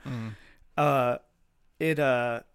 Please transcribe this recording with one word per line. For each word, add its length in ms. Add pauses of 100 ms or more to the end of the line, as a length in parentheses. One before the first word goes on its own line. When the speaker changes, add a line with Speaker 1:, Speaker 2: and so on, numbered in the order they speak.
Speaker 1:
Mm-hmm. 220 (480)
Speaker 2:
Uh, 400 (600)
it, 200
uh, 420 (140)